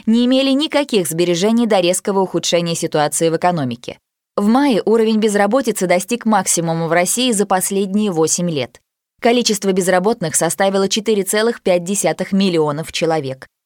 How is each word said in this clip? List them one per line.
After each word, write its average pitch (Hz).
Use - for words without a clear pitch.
не 233
имели 262
никаких 285
сбережений 175
до 202
резкого 185
ухудшения 170
ситуации 160
в 160
экономике. 156
В 202
мае 247
уровень 220
безработицы 208
достиг 185
максимума 170
в 156
России 180
за 202
последние 196
восемь 160
лет. 139
Количество 226
безработных 185
составило 196
четыре 214
целых 220
пять 180
десятых 180
миллионов 160
человек, 151